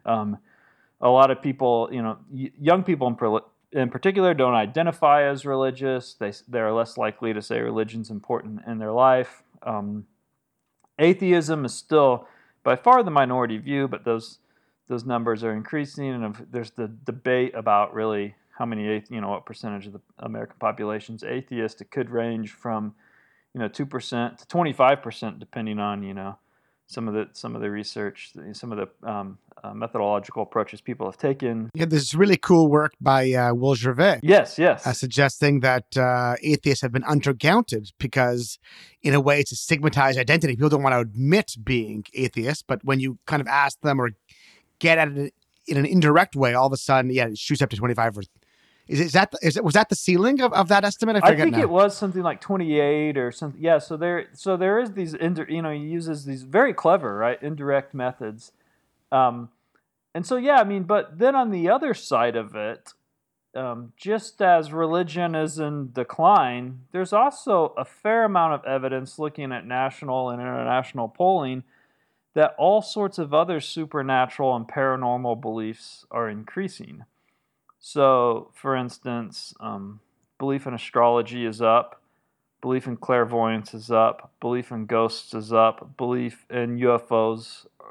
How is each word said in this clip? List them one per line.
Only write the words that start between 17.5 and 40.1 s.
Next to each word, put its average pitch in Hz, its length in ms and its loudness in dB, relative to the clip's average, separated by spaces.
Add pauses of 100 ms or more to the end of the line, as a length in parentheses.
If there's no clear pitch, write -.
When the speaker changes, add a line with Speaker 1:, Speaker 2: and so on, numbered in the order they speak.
Speaker 1:
about 104 360 0
really 107 440 -4 (200)
how 123 80 -6
many 110 200 -6
athe-, 107 260 -6
you 113 100 -10
know, 101 100 -6
what 95 140 -6
percentage 104 440 -14
of 98 60 -18
the 101 60 -20 (200)
American 113 400 -12
population's 107 640 -6
atheist. 120 560 -8
It - 100 -20
could 123 180 -6
range 117 440 -6
from, 107 420 -8 (580)
you 123 80 -10
know, 110 80 -4
two 143 180 -8
percent 120 520 -8
to - 80 -20
twenty-five 139 560 0
percent, 110 360 -12
depending 110 400 -10
on, 104 240 -6
you 98 120 -12
know, 98 240 -12 (480)
some 117 220 -8
of 104 60 -4
the, 107 180 -4
some 117 220 -12
of 113 80 -10
the 104 80 -6
research, 104 640 -10 (200)
some 120 200 -14
of 104 60 -8
the, - 300 -12
um, 101 300 -8 (240)
uh, 104 100 -14
methodological 107 680 -4
approaches 104 380 -6
people 113 260 -8
have 95 100 -10
taken. 120 560 -4
Speaker 2:
Yeah, 160 140 -2
there's 147 280 0
really 190 220 4
cool 165 320 6
work 151 320 4
by, 131 320 4
uh, 120 220 2
Will 131 200 2
Gervais. 127 480 2
Speaker 1:
Yes, 175 360 6
yes. 156 280 4
Speaker 2:
Uh, 127 60 2
suggesting 139 680 2
that, 127 360 0
uh, 123 460 2
atheists 147 400 0
have 123 100 -2
been 127 120 -2
undercounted 143 920 0
because, 123 600 -2 (440)
in 143 120 2
a 143 60 4
way, 143 200 4
it's 135 120 -4
a 120 40 -8
stigmatized 139 640 2